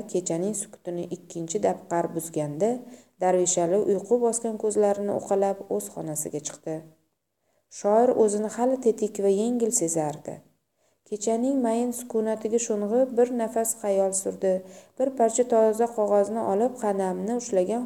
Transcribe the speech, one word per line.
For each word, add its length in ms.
kechaning 500
sukutini 420
ikkinchi 420
dapqar 380
buzganda, 540
Darvishali 580
uyqu 320
bosgan 400
ko'zlarini 560
uqalab 380
o'z 180
xonasiga 540
chiqdi. 280
Shoir 360
o'zini 320
hali 300
tetik 380
va 80
yengil 300
sezardi. 520
Kechaning 560
mayin 340
sukunatiga 680
sho'ng'ib 520
bir 100
nafas 300
xayol 400
surdi, 320
bir 200
parcha 260
toza 340
qog'ozni 440
olib, 220
qalamni 580
ushlagan 440